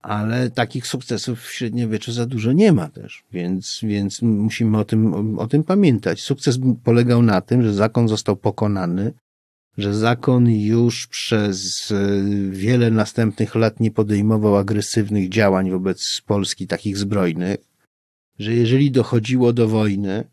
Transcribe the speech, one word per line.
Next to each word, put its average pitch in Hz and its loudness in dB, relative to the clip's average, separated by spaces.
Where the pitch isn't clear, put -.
Ale 110 -2
takich 120 -4
sukcesów 120 -6
w - -16
średniowieczu 113 -4
za 120 -2
dużo 123 0
nie 196 6
ma 90 2
też, - -18
więc, 92 -6
więc 101 -4
musimy 107 0
o 104 0
tym, 110 2
o, 104 -4
o 113 -4
tym 147 0
pamiętać. 135 2
Sukces 127 -2
polegał 120 4
na 104 4
tym, 123 0
że 107 2
zakon 110 2
został 107 -2
pokonany, 98 -2
że 101 -2
zakon 120 2
już 113 0
przez, 98 -4
e, 101 0
wiele 113 2
następnych 110 0
lat 110 0
nie 110 2
podejmował 107 2
agresywnych 104 0
działań 95 2
wobec 92 -4
Polski, 98 -4
takich 101 -6
zbrojnych, 95 -2
że 107 -4
jeżeli 127 4
dochodziło 120 2
do 120 2
wojny 104 0